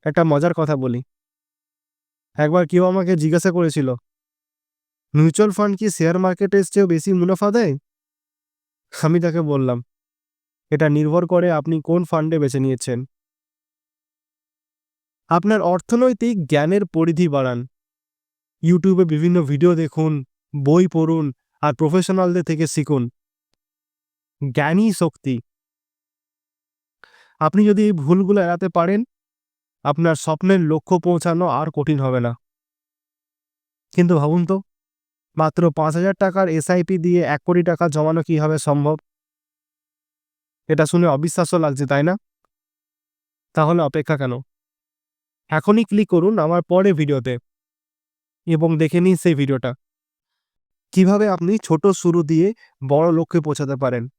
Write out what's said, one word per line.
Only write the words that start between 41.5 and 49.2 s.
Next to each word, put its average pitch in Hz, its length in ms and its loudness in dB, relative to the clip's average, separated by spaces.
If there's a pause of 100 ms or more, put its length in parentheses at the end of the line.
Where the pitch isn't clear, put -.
লাগছে, 147 300 -2
তাই 143 180 0
না? 170 100 0 (1400)
তাহলে 165 260 2
অপেক্ষা 151 360 -2
কেন? 131 160 -6 (1160)
এখনই 208 320 2
ক্লিক 202 260 0
করুন 185 300 2
আমার 170 240 0
পরের 190 300 2
ভিডিওতে 139 400 -2 (1120)
এবং 165 300 0
দেখে 160 240 0
নিন 180 140 4
সেই 165 200 0